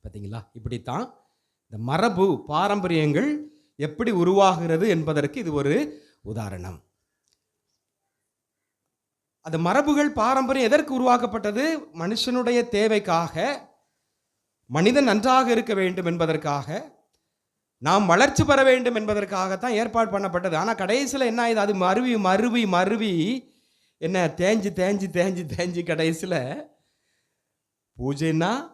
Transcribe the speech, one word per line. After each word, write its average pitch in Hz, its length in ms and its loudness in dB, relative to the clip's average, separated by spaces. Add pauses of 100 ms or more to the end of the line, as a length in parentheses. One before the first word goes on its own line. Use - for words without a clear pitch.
பார்த்தீங்களா? 104 500 -14
இப்படித்தான் 120 600 -8 (560)
இந்த 110 140 -10
மரபு, 180 640 2
பாரம்பரியங்கள் 180 1040 0 (260)
எப்படி 151 360 -4
உருவாகிறது 180 800 4
என்பதற்கு 156 500 0
இது 165 140 -6
ஒரு 147 500 -2 (180)
உதாரணம். 92 640 -10 (2500)
அந்த 160 160 -6
மரபுகள், 285 560 2
பாரம்பரியம் 254 580 2
எதற்கு 302 220 2
உருவாக்கப்பட்டது? 240 880 0 (140)
மனுஷனுடைய 240 760 -2
தேவைக்காக, 202 1000 -2 (1000)
மனிதன் 208 380 4
நன்றாக 240 480 2
இருக்க 233 220 0
வேண்டும் 185 320 -2
என்பதற்காக, 160 960 -4 (800)
நாம் 190 280 2
வளர்ச்சி 247 380 4
பெற 277 200 6
வேண்டும் 254 320 4
என்பதற்காகத்தான் 202 720 -2
ஏற்பாடு 220 500 0
பண்ணப்பட்டது. 180 360 -2
ஆனா 202 200 0
கடைசியில 240 440 -2
என்ன 233 300 0
ஆயுது? 226 60 0
அது 208 200 0
மருவி, 214 420 2
மருவி, 214 480 2
மருவி, 196 840 0 (500)
என்ன 175 300 -2
தேஞ்சு, 202 420 0
தேஞ்சு, 190 380 -2
தேஞ்சு, 175 380 -2 (100)
தேஞ்சு 175 280 -4
கடைசியில 160 800 -2 (1300)
பூஜைன்னா 160 760 -2